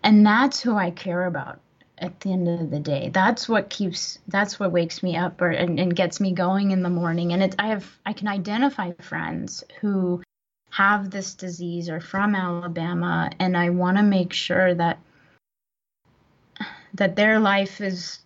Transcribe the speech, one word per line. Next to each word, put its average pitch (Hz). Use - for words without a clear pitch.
And 214
that's 233
who 233
I 185
care 175
about 160
at 180
the 196
end 185
of 170
the 147
day. 143
That's 214
what 214
keeps, -
that's 202
what 190
wakes 170
me 175
up 180
or, 175
and, 170
and 175
gets 175
me 190
going 185
in 190
the 180
morning. 170
And 190
it's, 190
I 208
have, 214
I 208
can 208
identify 208
friends -
who 185
have 196
this 190
disease 170
or 160
from 202
Alabama, 175
and 180
I 175
wanna 180
make 190
sure 180
that, 170
that 196
their 214
life 196
is 185